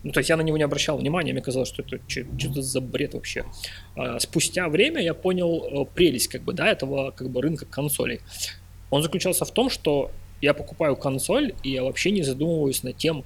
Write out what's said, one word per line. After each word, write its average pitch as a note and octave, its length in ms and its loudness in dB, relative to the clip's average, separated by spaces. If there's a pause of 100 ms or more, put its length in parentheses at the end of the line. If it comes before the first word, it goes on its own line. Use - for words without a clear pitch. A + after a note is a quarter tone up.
Ну, C#3+ 80 -6
то D#3+ 80 4
есть C#3+ 100 2
я E3 80 6
на D#3+ 40 0
него D#3 160 2
не D3+ 60 4
обращал C#3+ 340 0
внимания, C#3 360 0
мне C3 80 -2
казалось, B2+ 280 0
что - 140 -8
это C3 240 -8
чё, C3 160 -4 (140)
чё C3+ 140 -2
это C#3 100 -2
за C3 200 -2
бред B2+ 320 -4
вообще. - 320 -6 (500)
А, B2 240 -4
спустя - 500 0
время B3 320 4
я E3 120 2
понял, F3 500 2
э, C3+ 300 -2
прелесть, E3+ 340 4
как - 160 -10
бы, B2 100 -2
да, D3 140 2
этого, C#3 440 0
как B2+ 180 -8
бы, B2 120 -2
рынка D3+ 240 0
консолей. B2+ 540 -2 (720)
Он C#3 100 4
заключался F3 440 0
в - 60 -10
том, B3 180 4
что C#3+ 420 0 (300)
я C#3+ 120 4
покупаю D3+ 420 0
консоль, F#3+ 580 0 (100)
и C3+ 80 -2
я B2+ 120 0
вообще C3+ 280 2
не F#3+ 120 2
задумываюсь C#3+ 600 2
над B2+ 140 -6
тем D#3 280 0